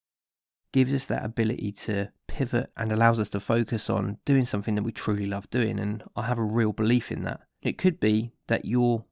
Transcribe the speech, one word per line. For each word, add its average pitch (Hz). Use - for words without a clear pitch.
gives 131
us 113
that -
ability 110
to 101
pivot 151
and 110
allows 117
us 104
to 101
focus 117
on 104
doing 135
something 104
that 104
we 104
truly 104
love 101
doing. 110
And 104
I 110
have 120
a 117
real 110
belief 117
in 95
that. -
It -
could 180
be 110
that -
you're 120